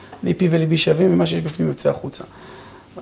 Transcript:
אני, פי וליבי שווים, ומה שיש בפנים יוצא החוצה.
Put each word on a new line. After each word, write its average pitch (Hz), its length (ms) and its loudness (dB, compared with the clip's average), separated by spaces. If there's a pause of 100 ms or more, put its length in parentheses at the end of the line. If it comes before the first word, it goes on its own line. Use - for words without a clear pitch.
(240)
אני, 175 100 0
פי 180 160 2
וליבי 160 260 2
שווים, 165 360 4
ומה 175 140 4
שיש 165 160 -2
בפנים 87 260 -2
יוצא 71 220 -2
החוצה. - 340 -6 (760)